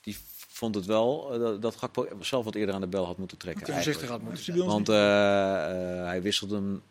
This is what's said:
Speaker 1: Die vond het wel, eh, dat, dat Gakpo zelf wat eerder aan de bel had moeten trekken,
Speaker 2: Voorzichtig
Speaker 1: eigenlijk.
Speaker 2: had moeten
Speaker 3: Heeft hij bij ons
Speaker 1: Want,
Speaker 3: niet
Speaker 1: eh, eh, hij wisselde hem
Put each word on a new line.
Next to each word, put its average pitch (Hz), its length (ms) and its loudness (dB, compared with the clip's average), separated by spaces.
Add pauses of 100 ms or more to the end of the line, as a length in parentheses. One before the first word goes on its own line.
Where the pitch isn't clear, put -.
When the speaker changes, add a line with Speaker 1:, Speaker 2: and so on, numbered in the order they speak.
Speaker 1:
Die 104 160 -10 (320)
vond 113 260 -4
het 95 120 -2
wel, 127 460 2
eh, 117 80 -2
dat, 110 220 0
dat 113 140 -2
Gakpo - 320 -4 (120)
zelf 120 240 -2
wat 107 100 -6
eerder 104 200 0
aan 95 60 -4
de 95 60 -2
bel 92 200 0
had 90 120 -8
moeten 92 200 -10
trekken, 90 280 -8
Speaker 2:
Voorzichtig 143 440 -2
Speaker 1:
eigenlijk. 117 140 -8
Speaker 2:
had 117 100 -8
moeten - 100 -12
Speaker 3:
Heeft - 20 -8
hij 170 100 -2
bij 180 80 2
ons 185 80 2
Speaker 1:
Want, 104 160 2
Speaker 3:
niet 107 80 6
Speaker 1:
eh, 98 1040 4
eh, 90 60 -4
hij 90 160 -2
wisselde 101 320 -2
hem 98 360 -4